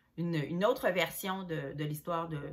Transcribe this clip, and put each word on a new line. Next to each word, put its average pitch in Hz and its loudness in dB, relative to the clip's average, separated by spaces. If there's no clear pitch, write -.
une, 170 2
une 170 2
autre 247 4
version 190 0
de, 156 -4
de 147 -2
l'histoire 165 -2
de, 156 -4